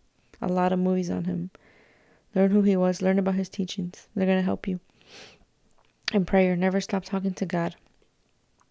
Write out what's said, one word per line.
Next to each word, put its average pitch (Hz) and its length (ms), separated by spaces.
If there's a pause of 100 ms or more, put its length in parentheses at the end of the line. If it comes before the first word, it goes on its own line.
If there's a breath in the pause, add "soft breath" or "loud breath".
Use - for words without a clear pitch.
(420)
a 185 60
lot 180 240
of 185 80
movies 185 320
on 180 140
him. 175 240 (840 soft breath)
Learn 190 180
who 208 100
he 196 160
was. 180 240
Learn 190 180
about 190 160
his 190 140
teachings. 180 680
They're 190 100
gonna 185 160
help 190 260
you. 185 120 (1300 loud breath)
And 196 120
prayer. 185 300
Never 190 260
stop 190 220
talking 196 300
to 185 120
God. 170 300 (960)